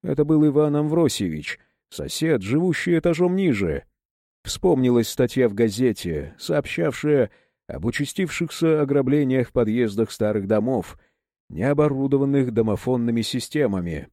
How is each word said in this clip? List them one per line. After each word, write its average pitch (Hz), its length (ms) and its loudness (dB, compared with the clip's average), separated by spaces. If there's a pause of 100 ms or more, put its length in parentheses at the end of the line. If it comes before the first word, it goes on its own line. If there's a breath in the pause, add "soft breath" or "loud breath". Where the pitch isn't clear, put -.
Это 143 220 0
был 151 220 4
Иван 147 300 2
Амвросьевич, 147 800 -2 (300)
сосед, 131 540 -4
живущий 165 560 0
этажом 170 360 0
ниже. 104 500 0 (600)
Вспомнилась 127 640 2
статья 127 400 0
в 98 60 -2
газете, 101 840 -2
сообщавшая 151 920 0 (380 soft breath)
об 76 160 -8
участившихся 156 960 -2
ограблениях 135 680 2
в - 40 -20
подъездах 113 580 0
старых 107 360 -2
домов, 107 520 -2 (520)
не 80 120 -6
оборудованных 139 920 2
домофонными 117 680 0
системами. 98 920 -4